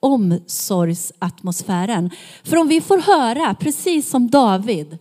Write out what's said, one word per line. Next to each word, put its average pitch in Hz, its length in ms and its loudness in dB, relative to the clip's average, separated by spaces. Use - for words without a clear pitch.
omsorgsatmosfären. 180 2000 -2
För 311 140 -2
om 330 120 4
vi 320 120 2
får 392 180 2
höra, 294 560 2
precis 302 560 -4
som 240 200 2
David 196 720 2